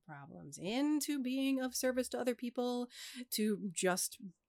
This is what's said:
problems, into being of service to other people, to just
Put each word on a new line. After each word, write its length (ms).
problems, 560
into 580
being 400
of 140
service 360
to 100
other 160
people, 520
to 260
just 460